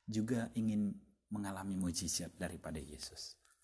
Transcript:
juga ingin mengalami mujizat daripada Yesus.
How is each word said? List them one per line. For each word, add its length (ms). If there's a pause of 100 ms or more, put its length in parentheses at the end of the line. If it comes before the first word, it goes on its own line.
juga 560
ingin 340 (400)
mengalami 420
mujizat 600
daripada 420
Yesus. 640 (240)